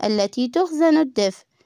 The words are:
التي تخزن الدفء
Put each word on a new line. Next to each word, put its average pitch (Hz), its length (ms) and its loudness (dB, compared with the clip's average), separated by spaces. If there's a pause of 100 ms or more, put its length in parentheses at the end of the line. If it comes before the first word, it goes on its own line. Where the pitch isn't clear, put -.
التي 208 440 -2
تخزن 320 500 0
الدفء 226 480 -2 (200)